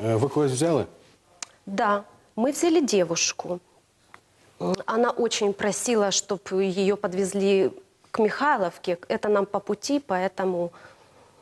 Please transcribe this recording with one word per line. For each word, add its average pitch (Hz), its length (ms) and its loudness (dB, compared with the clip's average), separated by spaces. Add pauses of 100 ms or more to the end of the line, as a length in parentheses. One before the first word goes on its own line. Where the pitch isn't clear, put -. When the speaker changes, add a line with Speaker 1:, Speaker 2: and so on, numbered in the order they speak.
Speaker 1:
Е, 113 100 2
ви 110 120 2
когось 143 240 0
взяли? 147 340 2 (800)
Speaker 2:
Да, 202 380 -2 (320)
мы 247 160 0
взяли 330 300 2
девушку. 180 760 0 (1000)
М, 175 140 -2 (100)
она 240 260 0
очень 220 420 0
просила, 202 580 0
чтоб - 280 -2 (120)
её 190 460 2
подвезли 190 760 2 (400)
к 226 120 2
Михайловке. 208 760 0 (120)
Это 220 200 -2
нам 202 160 2
по 196 140 -4
пути, 277 480 -2
поэтому 185 640 -2 (720)